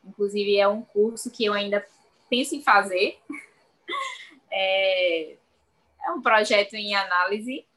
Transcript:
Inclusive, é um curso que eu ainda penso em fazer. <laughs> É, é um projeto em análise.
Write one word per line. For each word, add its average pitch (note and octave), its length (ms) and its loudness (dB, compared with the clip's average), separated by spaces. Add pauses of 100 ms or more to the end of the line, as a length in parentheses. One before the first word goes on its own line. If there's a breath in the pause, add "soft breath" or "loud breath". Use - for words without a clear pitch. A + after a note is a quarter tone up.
Inclusive, G3+ 540 -2
é G3+ 100 4
um G#3 140 0
curso A3+ 480 -2
que A#3 160 -4
eu G#3 80 2
ainda G3+ 320 -2 (440)
penso - 260 -2
em C#4+ 60 -10
fazer. D4+ 580 2 (100)
<laughs> - 220 -16 (1000 loud breath)
É, F#3+ 840 0 (680)
é - 80 -4
um C4+ 100 -6
projeto G#3+ 520 4
em G#3 200 -8
análise. G3 720 -2 (120)